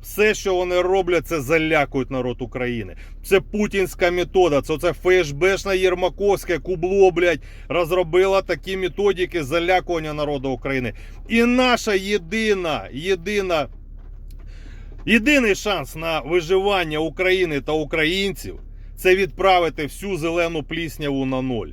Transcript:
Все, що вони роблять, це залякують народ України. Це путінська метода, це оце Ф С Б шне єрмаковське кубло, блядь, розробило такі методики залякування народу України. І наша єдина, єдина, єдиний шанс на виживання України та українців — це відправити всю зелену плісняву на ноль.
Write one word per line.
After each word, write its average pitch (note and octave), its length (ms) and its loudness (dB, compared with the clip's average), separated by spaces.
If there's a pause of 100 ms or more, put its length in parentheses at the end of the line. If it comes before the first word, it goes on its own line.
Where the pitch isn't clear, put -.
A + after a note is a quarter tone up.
Все, G#3 320 2
що G3 200 -2
вони F3+ 260 2
роблять, F3+ 460 2
це E3 140 -2
залякують D3 680 2
народ B2+ 320 -4
України. A#2 540 -4 (280)
Це F#3+ 160 4
путінська G3 720 0
метода, F3 520 2
це D#3 100 -4
оце E3 180 0
Ф - 160 -4
С F3+ 260 4
Б F3+ 260 2
шне G3 180 -2
єрмаковське F#3 840 2
кубло, F#3 520 4
блядь, E3+ 300 2 (280)
розробило F3+ 760 2
такі F3 340 -4
методики F3 680 0
залякування E3+ 680 0
народу C#3+ 360 -2
України. B2+ 440 -4 (340)
І A#3 140 4
наша A#3+ 520 2
єдина, F#3+ 1000 0
єдина, F3 760 -2 (1400)
єдиний A#3 480 4
шанс F3 420 -4
на D#3+ 240 -2
виживання F3 800 2
України E3 640 2
та D3 120 -4
українців — D#3+ 880 -2 (360)
це F#3 200 4
відправити F#3 680 2
всю F#3 340 -6
зелену E3 460 -2
плісняву C#3+ 640 -4
на C3 160 -2
ноль. A#2+ 300 -4